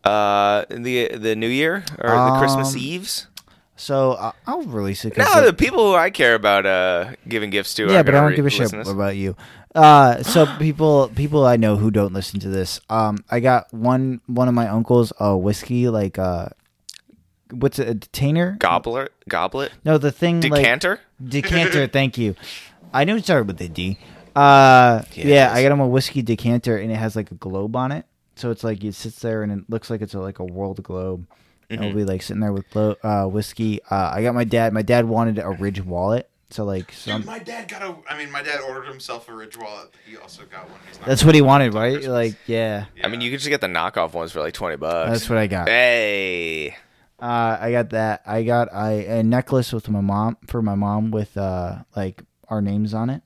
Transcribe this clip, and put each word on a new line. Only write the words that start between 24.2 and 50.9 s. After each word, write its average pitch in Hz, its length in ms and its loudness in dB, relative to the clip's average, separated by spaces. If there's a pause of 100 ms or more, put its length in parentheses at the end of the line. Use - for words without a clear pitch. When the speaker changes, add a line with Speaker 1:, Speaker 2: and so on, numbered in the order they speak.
Speaker 2:
Uh, 131 680 8 (120)
Speaker 1:
Yeah, - 100 -10
Speaker 2:
yeah, 139 260 6
Speaker 1:
it - 20 -4
is. 123 60 2
Speaker 2:
I 127 40 4
got 139 100 6
him 143 80 2
a 135 60 2
whiskey 131 360 0
decanter, 120 540 0
and 107 140 -6
it 110 60 -4
has, 110 180 -4
like, 107 160 -6
a 92 40 -16
globe 98 420 -8
on 131 160 -4
it. 156 140 -10 (280)
So 120 160 -8
it's 113 140 -8
like, 107 180 -6
it 104 140 -8
sits - 240 -16
there, 110 240 -6
and 104 80 -4
it 98 180 -10
looks 110 180 -8
like 113 140 -6
it's 104 120 -12
a, 101 60 -8
like, 95 200 -12
a 92 40 -8
world 95 380 -10
globe. 92 440 -10 (440)
And 110 100 -8
Speaker 1:
Mm-hmm. 104 140 -6
Speaker 2:
we'll 104 120 -2
be, 95 40 -4
like, 95 120 -6
sitting - 180 -8
there 104 120 -2
with 98 180 -8
glo-, 107 320 -2
uh, 104 240 -2
whiskey. 104 540 -4 (100)
Uh, 95 240 -2
I 104 80 -4
got 120 120 -2
my 120 100 0
dad. 113 280 0
My 110 80 -2
dad 120 240 2
wanted 113 340 -2
a 90 120 -6
Ridge 98 320 -6
wallet. 92 480 -4 (180)
So, 107 160 -10
like, 95 280 -8
some 107 280 -8
Speaker 3:
Dude, 98 60 -12
my 226 140 -14
dad - 280 -14
got - 140 -14
a, 185 120 -12 (140)
I 147 80 -10
mean, 147 140 -14
my 143 120 -10
dad 147 180 -6
ordered 131 260 -12
himself 131 420 -14
a 113 60 -18
Ridge 110 240 -18
wallet. 104 320 -16 (160)
He 110 100 -20
also - 340 -20
got 95 200 -20
one. - 80 -20 (100)
He's - 100 -20
not - 100 -14
Speaker 2:
That's 135 140 0
Speaker 3:
gonna 147 60 8
Speaker 2:
what 156 60 10
he 147 80 10
wanted, 135 300 6
Speaker 3:
for 107 80 -2
Speaker 2:
right? 123 140 0
Speaker 3:
Christmas. 135 180 -6
Speaker 2:
Like, 117 220 0 (120)
yeah. 110 400 -4 (100)
Speaker 3:
Yeah. 92 100 -8
Speaker 1:
I 104 40 -4
mean, 120 100 -10
you 120 100 -6
could 135 100 -8
just 143 100 -8
get 143 100 -2
the 95 60 -4
knockoff 85 480 -4
ones 85 180 -8
for, 82 80 -8
like, 80 140 -6
twenty 85 220 -8
bucks. 82 340 -4
Speaker 2:
That's 117 180 -4
what 117 100 0
I 107 80 0
got. 90 220 -4
Speaker 1:
Hey. 98 1040 0 (460)
Speaker 2:
Uh, 117 400 -2
I 117 120 -4
got 120 180 -2
that. 110 360 -4
I 110 180 -4
got 120 280 0
a, 107 460 -4
a 110 40 0
necklace 123 500 0
with 113 160 -8
my 104 120 -2
mom, 101 360 -2 (100)
for 120 160 -4
my 104 140 -2
mom 104 340 -2